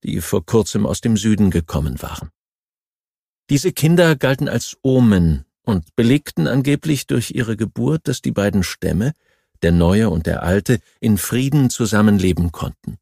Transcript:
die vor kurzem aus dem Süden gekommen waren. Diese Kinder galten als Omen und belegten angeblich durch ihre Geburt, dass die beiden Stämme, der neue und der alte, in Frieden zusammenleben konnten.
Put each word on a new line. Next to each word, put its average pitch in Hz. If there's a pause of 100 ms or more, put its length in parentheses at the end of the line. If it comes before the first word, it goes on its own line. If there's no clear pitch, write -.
die 98
vor -
kurzem 104
aus -
dem 113
Süden 104
gekommen 78
waren. - (1200)
Diese 143
Kinder 165
galten 135
als -
Omen 101 (180)
und 95
belegten 139
angeblich 143
durch 123
ihre 113
Geburt, 117
dass 135
die -
beiden 101
Stämme, 87 (500)
der 85
neue 90
und 80
der -
alte, 95 (220)
in 107
Frieden 131
zusammenleben 101
konnten. -